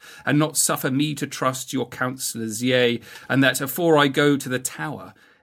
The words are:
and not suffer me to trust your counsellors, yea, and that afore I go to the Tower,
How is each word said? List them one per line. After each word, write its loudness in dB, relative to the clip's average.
and 2
not 0
suffer 0
me 0
to -6
trust -4
your -4
counsellors, -6
yea, 2
and 4
that 2
afore 2
I 6
go 4
to -8
the -4
Tower, -10